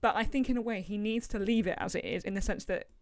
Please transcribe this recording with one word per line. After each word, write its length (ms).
But 140
I 80
think 260
in 80
a 40
way 200
he 160
needs 300
to 100
leave 280
it 140
as 140
it 100
is 200
in 100
the 80
sense 240
that 220